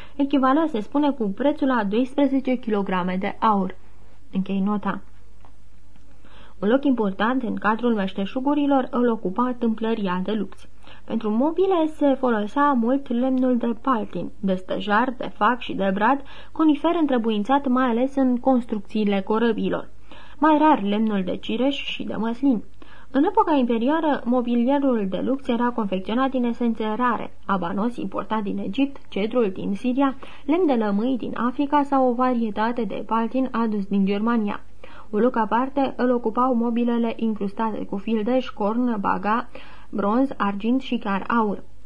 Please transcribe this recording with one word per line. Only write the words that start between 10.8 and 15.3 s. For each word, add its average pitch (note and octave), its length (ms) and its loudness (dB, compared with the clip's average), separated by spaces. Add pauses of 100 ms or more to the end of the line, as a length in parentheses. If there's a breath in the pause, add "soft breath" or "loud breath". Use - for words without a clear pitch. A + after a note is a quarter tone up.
Pentru A3+ 240 -2
mobile D#4+ 560 2
se D4 280 2
folosea B3+ 600 2
mult B3+ 340 2
lemnul B3+ 500 2
de A#3 240 0
paltin, G3+ 580 -2
de F#3+ 140 0
stejar, G#3 640 0
de - 180 -6